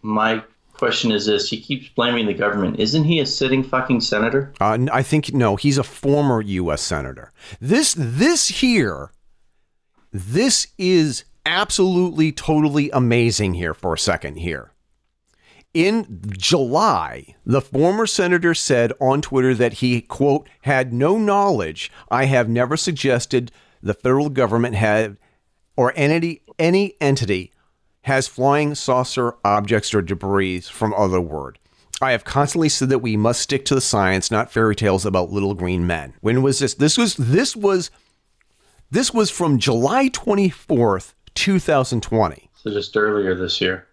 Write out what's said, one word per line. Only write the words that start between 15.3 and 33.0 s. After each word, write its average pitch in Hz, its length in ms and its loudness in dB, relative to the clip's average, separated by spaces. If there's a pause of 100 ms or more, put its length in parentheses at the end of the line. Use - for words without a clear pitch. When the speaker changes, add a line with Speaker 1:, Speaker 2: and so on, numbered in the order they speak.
Speaker 2:
In 170 560 0
July, 117 1040 0 (100)
the - 160 2
former 185 460 0
senator 175 460 2
said 120 480 0
on 135 200 2
Twitter 131 320 2
that 117 200 2
he, 123 260 0
quote, 143 480 0 (140)
"had 131 320 -2
no 151 240 2
knowledge. 196 720 0 (180)
I 131 160 0
have 127 220 2
never 123 300 0
suggested 127 760 -2 (320)
the 101 100 -2
federal 139 360 0
government 117 460 0
had, 107 420 0 (580)
or 127 220 2
entity, 160 440 0 (160)
any 185 440 2
entity 104 500 0 (520)
has 131 260 -2
flying 147 440 0
saucer 127 680 -2
objects 104 500 0
or 104 80 2
debris 92 600 -2
from 107 320 -4
other 92 260 2
world. 76 380 -8 (440)
I 131 100 0
have 113 120 -2
constantly 147 460 0
said 131 180 -2
that 131 120 2
we 113 180 -2